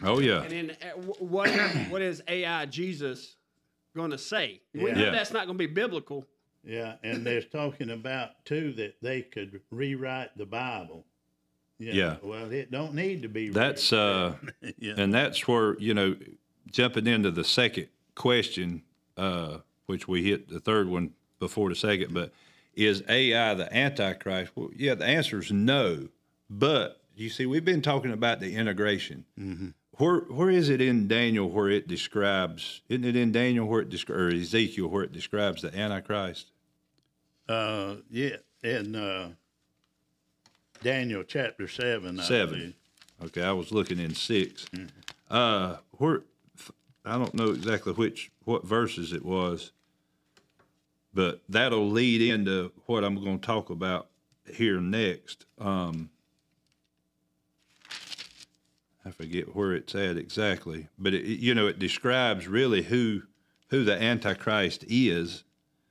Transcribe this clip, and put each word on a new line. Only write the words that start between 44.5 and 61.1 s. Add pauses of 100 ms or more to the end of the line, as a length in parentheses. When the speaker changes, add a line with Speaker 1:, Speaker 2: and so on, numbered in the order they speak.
Speaker 3:
Mm-hmm. (440)
Speaker 1:
Uh, (140)
where, (840)
I
don't
know
exactly
which, (140)
what
verses
it
was, (1400)
but
that'll
lead
into (140)
what
I'm
gonna
talk
about (440)
here
next. (140)
Um, (3000)
I
forget
where
it's
at
exactly, (100)
but